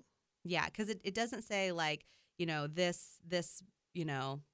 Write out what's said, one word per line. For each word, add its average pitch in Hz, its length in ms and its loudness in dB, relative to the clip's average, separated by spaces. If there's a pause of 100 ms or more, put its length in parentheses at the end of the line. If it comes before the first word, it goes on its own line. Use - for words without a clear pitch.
(460)
Yeah, 165 240 2
'cause 214 180 -2
it, 208 160 -4
it 196 100 -2
doesn't 233 280 0
say, 190 320 2
like, 156 320 0 (320)
you 175 80 0
know, 151 220 0
this, 175 500 0 (100)
this, 170 340 0 (320)
you 170 120 -2
know, 139 340 0 (140)